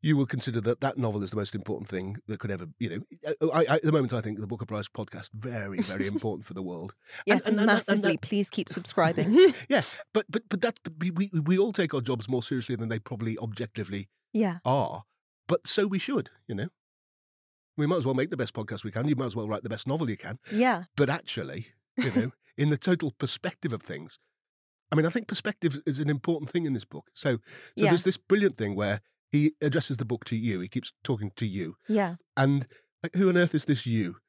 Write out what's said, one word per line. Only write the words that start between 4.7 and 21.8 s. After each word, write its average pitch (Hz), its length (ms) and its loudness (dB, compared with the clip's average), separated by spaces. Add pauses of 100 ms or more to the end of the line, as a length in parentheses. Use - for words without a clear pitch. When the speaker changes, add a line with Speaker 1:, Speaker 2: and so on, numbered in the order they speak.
Speaker 1:
podcast, - 480 -10
very, 107 480 -6
very 98 240 -2
Speaker 2:
<laughs> 101 80 -4
Speaker 1:
important 107 320 -4
for 90 80 -12
the 95 80 -6
world. 90 320 -10 (320)
Speaker 2:
Yes, 196 180 4
Speaker 1:
And, 214 140 2
and, - 0 -
and 214 100 6
that, 208 180 4
and 196 140 4
Speaker 2:
massively. 185 120 4
Speaker 1:
that - 80 -4
Speaker 2:
Please 202 280 0
keep - 200 -4
subscribing. 185 920 6
<laughs> - 100 -16
Speaker 1:
Yeah, 247 140 4 (320)
but, 214 140 2
but, 226 200 -4
but 185 120 0
that, 233 220 0
but 165 160 -14
we, 175 120 0
we, 190 200 0
we 170 280 4
all 214 140 4
take 175 200 0
our 135 80 0
jobs 113 260 -2
more 123 140 2
seriously 123 340 -2
than 113 140 -4
they 110 80 -2
probably 110 400 -6
objectively 101 720 -6 (240)
Speaker 2:
Yeah. 202 320 2
Speaker 1:
are. 127 380 0 (440)
But - 200 0
so 208 180 4
we 196 140 0
should, 240 320 -2 (160)
you 113 80 -4
know. 123 140 -4 (1040)
We 147 100 2
might 175 120 2
as 123 80 0
well 131 100 0
make 143 160 0
the - 60 -6
best 123 180 -4
podcast 107 280 -8
we 104 80 -8
can. 120 160 -2
You 147 80 2
might 131 120 -4
as 101 80 -6
well 110 120 -4
write 107 160 -4
the 113 60 -8
best 107 180 -6
novel 139 220 -2
you 104 80 -4
can. - 220 -12 (120)
Speaker 2:
Yeah. 214 340 2 (100)
Speaker 1:
But 139 160 4
actually, 80 560 -6 (280)